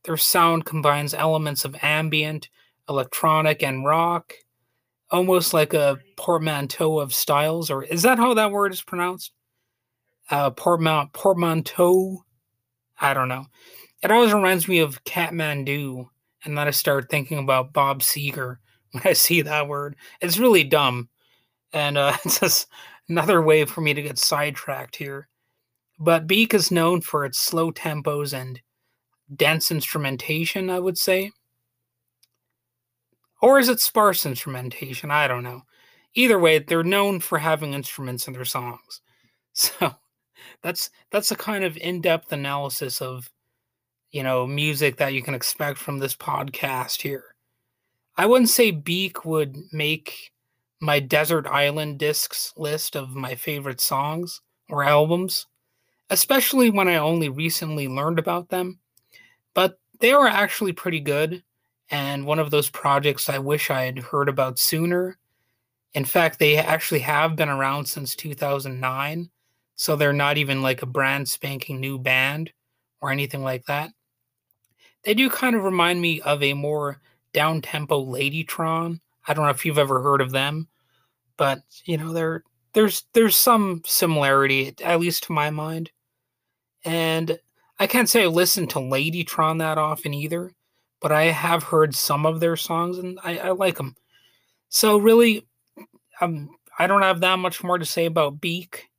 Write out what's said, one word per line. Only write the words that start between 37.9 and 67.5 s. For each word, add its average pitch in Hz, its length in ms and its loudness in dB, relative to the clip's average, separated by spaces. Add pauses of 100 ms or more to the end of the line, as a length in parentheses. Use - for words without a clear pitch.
in 135 60 -12
their 127 120 -12
songs. 123 640 -10
<laughs> - 40 -20 (420)
So - 420 -2 (680)
that's, - 300 -6 (220)
that's 208 180 0
a 214 60 -4
kind 208 260 -4
of 165 140 -4
in-depth 165 560 -2
analysis 139 680 -6
of, 127 300 -10 (800)
you 143 140 -6
know, 127 200 0
music 143 520 0
that 139 160 0
you 135 100 -4
can 139 120 -6
expect 143 440 -6
from 143 200 -8
this 135 180 -6
podcast 139 880 -6
here. 139 340 -10 (800)
I 180 100 2
wouldn't 240 220 6
say 226 240 4
Beak 170 520 -4
would 151 320 -2 (160)
make 156 600 -6 (480)
my 151 180 2
Desert 147 480 0
Island 143 540 -2
Discs - 560 -4
list 156 400 -6
of 131 180 -8
my 131 220 -8
favorite 139 440 -8
songs 156 600 -4 (280)
or 143 140 -4
albums, 156 640 2 (640)
especially 254 580 2
when 196 180 2
I 175 80 2
only 160 320 0
recently 151 600 -4
learned 147 320 -2
about 175 300 -4
them. 180 280 -4 (760)
But 185 240 2 (220)
they 240 140 6
were 285 140 8
actually 202 440 0
pretty 165 280 -4
good, 151 420 -2 (480)
and 139 360 -6
one 151 120 0
of 151 120 -2
those 147 200 0
projects 143 580 0
I 139 100 -2
wish 143 320 -2
I 131 140 0
had 131 140 -6
heard 139 300 -2
about 131 300 -2
sooner. 175 600 -2 (760)
In 139 100 -2
fact, 160 340 0
they 151 180 4
actually 156 440 0
have 151 360 0
been 156 120 0
around 139 380 -2